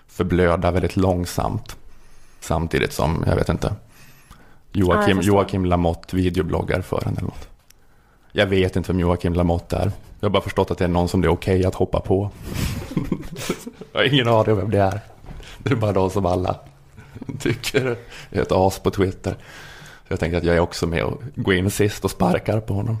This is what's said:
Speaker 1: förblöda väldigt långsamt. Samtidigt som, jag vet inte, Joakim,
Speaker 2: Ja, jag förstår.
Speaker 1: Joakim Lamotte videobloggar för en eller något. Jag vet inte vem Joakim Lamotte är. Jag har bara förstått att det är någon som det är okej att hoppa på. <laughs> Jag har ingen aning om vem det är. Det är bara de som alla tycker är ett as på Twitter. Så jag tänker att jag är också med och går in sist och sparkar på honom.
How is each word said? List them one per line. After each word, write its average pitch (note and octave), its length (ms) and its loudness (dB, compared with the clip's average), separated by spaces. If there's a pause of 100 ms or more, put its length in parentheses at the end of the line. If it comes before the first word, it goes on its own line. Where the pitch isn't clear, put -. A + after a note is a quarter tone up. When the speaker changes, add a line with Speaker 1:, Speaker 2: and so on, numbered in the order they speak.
Speaker 1:
förblöda F2 640 2
väldigt F2 260 0
långsamt. F#2 800 -2 (640)
Samtidigt D#2+ 540 -2
som, - 340 0
jag - 80 2
vet - 140 0
inte, - 240 -2 (1000)
Joakim, F2+ 300 2
Speaker 2:
Ja, G2+ 80 4
jag F#2+ 80 4
förstår. G2 180 4
Speaker 1:
Joakim F#2+ 300 2
Lamotte F2 500 0
videobloggar F2+ 680 0
för - 260 -4
en - 60 -2
eller - 140 -6
något. - 200 -10 (840)
Jag G#2 160 4
vet F#2+ 280 2
inte F2 160 -2
vem F#2 80 2
Joakim F2 340 2
Lamotte F2 440 0
är. - 140 0 (280)
Jag - 100 0
har F#2 40 0
bara F#2+ 100 2
förstått G2 280 0
att F2 60 -2
det G2 60 0
är F2 60 2
någon F2 180 2
som F#2 140 2
det E2 60 4
är - 20 6
okej F#2 360 2
att F#2 100 0
hoppa - 240 -2
på. G2 320 0 (640)
<laughs> - 960 -8
Jag - 60 -2
har B2 140 4
ingen B2+ 140 4
aning A2 240 4
om G#2+ 60 4
vem G2 140 -2
det G2+ 80 2
är. G2 200 0 (580)
Det - 140 -2
är C#3+ 40 4
bara G#2+ 160 0
de F#2+ 180 2
som F#2+ 160 -2
alla F#2 300 0 (840)
tycker A#2+ 580 -2 (340)
är G2 100 0
ett - 100 0
as F#2 280 4
på F#2 120 0
Twitter. F#2 400 -2 (760)
Så - 60 -4
jag F#2 60 -4
tänker E2+ 180 0
att E2+ 60 0
jag E2+ 120 4
är E2+ 40 4
också E2+ 280 0
med E2 160 0
och - 180 -4 (140)
går - 180 2
in F#2 180 2
sist - 340 -2
och F#2+ 60 0
sparkar E3+ 480 0
på A2 140 -6
honom. A2 280 -2